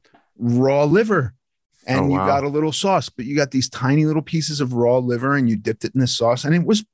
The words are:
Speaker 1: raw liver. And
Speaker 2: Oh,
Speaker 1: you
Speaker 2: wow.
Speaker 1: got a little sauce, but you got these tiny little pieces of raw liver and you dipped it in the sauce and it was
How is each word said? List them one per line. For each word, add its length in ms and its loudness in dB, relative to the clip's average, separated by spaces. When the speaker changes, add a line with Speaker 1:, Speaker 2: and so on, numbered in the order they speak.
Speaker 1:
raw 460 2
liver. 500 0
And 140 0
Speaker 2:
Oh, 80 0
Speaker 1:
you 100 0
Speaker 2:
wow. 80 0
Speaker 1:
got 180 0
a 40 -2
little 240 -2
sauce, 380 0
but 160 -12
you 100 -4
got 160 0
these 160 0
tiny 380 0
little 160 0
pieces 380 -4
of 120 -4
raw 260 2
liver 360 -2
and 140 2
you 80 0
dipped 280 -6
it 100 -6
in 60 0
the 60 2
sauce 380 0
and 100 2
it 100 2
was 300 0